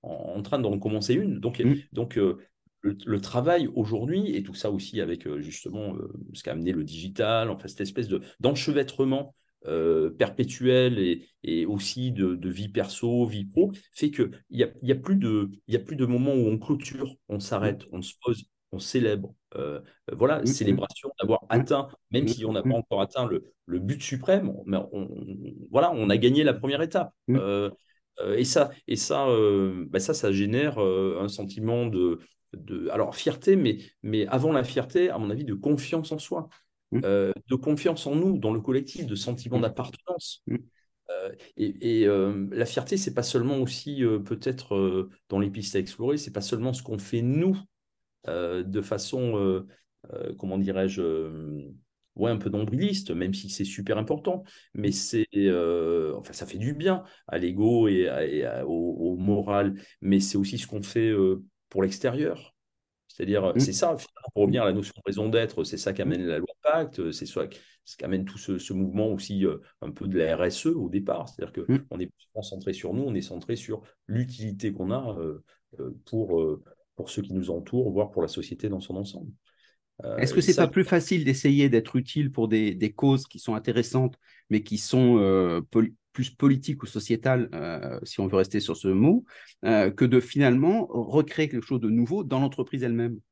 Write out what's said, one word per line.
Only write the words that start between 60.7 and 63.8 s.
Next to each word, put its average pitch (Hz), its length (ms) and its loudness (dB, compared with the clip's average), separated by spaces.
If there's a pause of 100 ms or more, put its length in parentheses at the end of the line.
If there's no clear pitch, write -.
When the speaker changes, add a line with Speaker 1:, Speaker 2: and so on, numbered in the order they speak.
Speaker 1:
fait, 113 280 0
euh, 95 340 4 (240)
pour 95 140 0
l'extérieur. - 720 -2 (560)
C'est-à-dire, 95 460 0
Speaker 2:
Mm. - 20 4
Speaker 1:
c'est 139 140 2
ça, 170 240 0